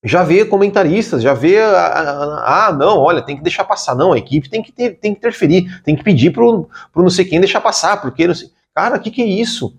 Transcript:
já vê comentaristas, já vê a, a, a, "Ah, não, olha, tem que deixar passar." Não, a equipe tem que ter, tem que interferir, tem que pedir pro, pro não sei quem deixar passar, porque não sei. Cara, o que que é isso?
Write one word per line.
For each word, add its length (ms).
já 200
vê 220
comentaristas, 760
já 100
vê 240
a, 140
a, 300
a, 680
"Ah, 40
não, 280
olha, 240
tem 120
que 60
deixar 220
passar." 320
Não, 180
a 40
equipe 300
tem 140
que 100
ter, 200
tem 200
que 60
interferir, 640
tem 120
que 80
pedir 260
pro, 400
pro 80
não 80
sei 160
quem 140
deixar 220
passar, 380
porque 280
não 80
sei. 140
Cara, 220
o 20
que 100
que 140
é 20
isso? 540